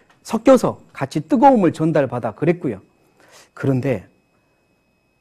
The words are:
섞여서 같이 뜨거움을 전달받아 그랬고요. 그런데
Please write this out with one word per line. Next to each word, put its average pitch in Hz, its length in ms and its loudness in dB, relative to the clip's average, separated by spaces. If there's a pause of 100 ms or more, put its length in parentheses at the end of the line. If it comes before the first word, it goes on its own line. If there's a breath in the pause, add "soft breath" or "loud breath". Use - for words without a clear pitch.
(220 soft breath)
섞여서 226 580 2 (120)
같이 - 360 -8
뜨거움을 240 440 4
전달받아 135 600 -2
그랬고요. 147 480 -4 (720 soft breath)
그런데 127 520 -4 (1160)